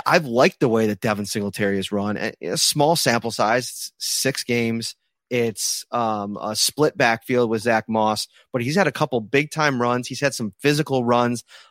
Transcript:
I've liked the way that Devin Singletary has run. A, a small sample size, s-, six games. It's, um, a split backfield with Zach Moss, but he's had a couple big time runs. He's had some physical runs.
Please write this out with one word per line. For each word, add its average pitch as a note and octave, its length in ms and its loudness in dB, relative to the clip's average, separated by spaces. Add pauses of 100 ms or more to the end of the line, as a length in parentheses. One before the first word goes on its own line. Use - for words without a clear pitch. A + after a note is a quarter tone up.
I've E3 180 4
liked C3 360 2
the C#3 100 4
way A2 160 2
that G#2 160 -4
Devin G#2 240 0
Singletary G2+ 500 -2
has F#2+ 160 -4
run. G#2 240 -2
A, G#2+ 240 -4
a F2+ 160 -4
small D3+ 400 2
sample A#2 360 0
size, A#2+ 320 0
s-, - 340 -12
six - 440 -4
games. A#2 540 -2 (320)
It's, A#2 640 -4
um, G#2+ 500 -4
a G#2+ 140 -6
split - 420 0
backfield A#2+ 540 2
with A2 120 0
Zach A2+ 260 2
Moss, G#2+ 400 0 (240)
but B2 100 -2
he's C#3 140 -2
had G3 100 4
a C3+ 60 0
couple C#3+ 280 -2
big C#3 300 0
time C#3+ 320 0
runs. B2 240 0
He's B2+ 140 -10
had C#3 140 0
some G#2+ 260 -6
physical C#3+ 440 0
runs. A#2+ 380 2 (280)